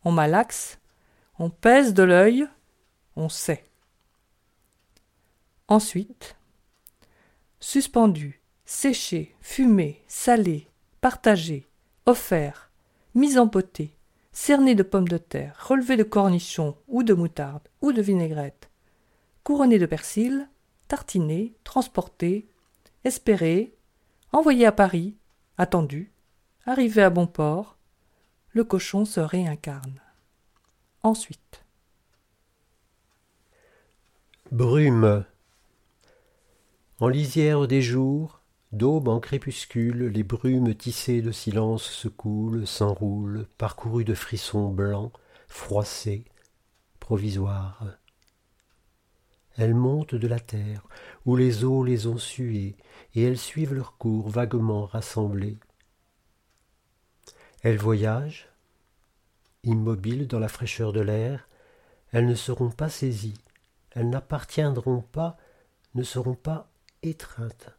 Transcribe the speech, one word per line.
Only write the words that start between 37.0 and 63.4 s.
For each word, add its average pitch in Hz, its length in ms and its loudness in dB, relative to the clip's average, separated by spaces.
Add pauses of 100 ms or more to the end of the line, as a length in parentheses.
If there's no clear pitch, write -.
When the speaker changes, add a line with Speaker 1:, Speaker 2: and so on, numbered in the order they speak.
Speaker 2:
lisière 147 600 2
des 135 140 2
jours, 131 580 -2 (320)
d'aube 135 360 0
en 113 120 2
crépuscule, 120 840 -4
les 107 180 -2
brumes 120 500 0
tissées 120 480 -4
de 117 80 -4
silence 110 540 -2
se - 240 -10
coulent, 107 580 -4
s'enroulent, 104 800 -4 (120)
parcourues 113 460 -4
de 107 100 -2
frissons 101 560 -6
blancs, 101 420 -4 (360)
froissées, 104 760 -6 (760)
provisoires. 98 840 -4 (1700)
Elles 113 180 2
montent 131 400 0
de 117 120 -4
la 117 140 -2
terre, 104 460 -10 (400)
où 123 100 2
les 123 280 2
eaux 131 200 0
les 120 220 -2
ont 117 120 -4
suées, 107 580 -8 (380)
et 113 80 2
elles 123 160 2
suivent 151 360 -6
leur 131 220 -8
cours 110 320 -4
vaguement 110 580 -2
rassemblées. 104 720 -6 (2000)
Elles 113 160 2
voyagent, 110 720 -2 (1160)
immobiles 113 640 -2
dans 117 100 -4
la 110 100 -4
fraîcheur 110 440 -8
de 110 80 -2
l'air, 110 480 -4 (640)
elles 117 140 2
ne 123 80 2
seront 123 360 -4
pas 151 200 -6
saisies, 110 480 -6 (540)